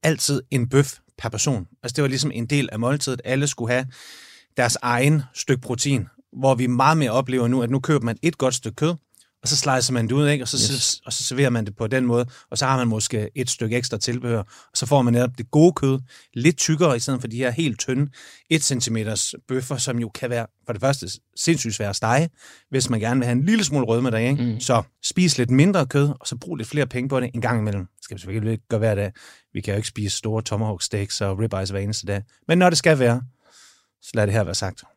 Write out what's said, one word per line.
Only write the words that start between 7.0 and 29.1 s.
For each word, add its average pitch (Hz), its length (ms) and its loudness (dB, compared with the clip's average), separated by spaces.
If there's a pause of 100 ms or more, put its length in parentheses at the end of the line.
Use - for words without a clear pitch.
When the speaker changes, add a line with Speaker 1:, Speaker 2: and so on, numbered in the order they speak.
Speaker 1:
oplever 127 360 0
nu, 127 140 2
at 120 80 -2
nu 131 100 0
køber 131 260 0
man 117 160 -2
et 165 160 0
godt 127 160 0
stykke - 220 -8
kød, 170 200 0 (460)
og - 80 -6
så 147 80 0
slicer 131 360 0
man 120 140 0
det - 40 -2
ud, 147 160 2
ikke? 143 160 0
Og 117 40 -6
så, 139 100 -4 (160)
Speaker 2:
Yes. 135 100 -2
Speaker 1:
så, - 220 -2
og - 80 -8
så - 100 -4
serverer 131 260 2
man 117 160 0
det 101 100 -8
på 113 120 -4
den 127 180 0
måde, 120 200 2 (260)
og - 60 -6
så 135 80 0
har 131 120 2
man 123 100 0
måske 110 480 -2
et 123 140 -4
stykke 113 280 -4
ekstra 127 200 -4
tilbehør, 120 420 -2
og 101 80 -8 (280)
så - 100 -2
får 139 160 4
man 120 120 4
netop 123 240 2
det - 140 -12
gode 160 220 8
kød, 135 260 0 (340)
lidt 135 240 2
tykkere, 156 400 2
i - 20 -2
stedet 127 220 -4
for 127 60 -8
de 113 100 -8
her 127 140 0
helt 131 280 -2
tynde 135 320 -2 (380)
et 160 140 2
centimeters 113 720 -4 (120)
bøffer, 127 300 -4
som 120 220 -2
jo 113 100 -4
kan 123 200 -8
være, 117 180 -2 (180)
for 117 80 -6
det 101 80 -6
første, 135 260 0 (280)
sindssygt 135 400 0
svære 104 140 -4
at 95 60 -4
stege, 131 340 2 (400)
hvis 131 200 0
man 117 100 0
gerne 117 200 2
vil 120 60 0
have 120 100 0
en 135 100 2
lille 214 180 4
smule 139 220 0
rødme 117 260 2
deri, 113 180 0
ikke? 139 140 0
Speaker 2:
Mm. 117 160 -2
Speaker 1:
Så 117 220 2 (220)
spis 180 340 2
lidt 117 120 0
mindre 151 360 6
kød, 143 240 2 (100)
og - 80 -12
så - 100 -8
brug 170 180 -8
lidt - 140 -8
flere 143 180 0
penge 123 220 -6
på 135 100 0
det 123 140 -2
en 120 80 -4
gang 117 180 2
imellem. 101 260 -2
Det - 180 -20
skal 98 140 -14
vi - 40 -14
selvfølgelig 107 300 -4
ikke 110 180 -6
gøre 110 100 0
hver 110 160 2
dag. 104 160 -2 (420)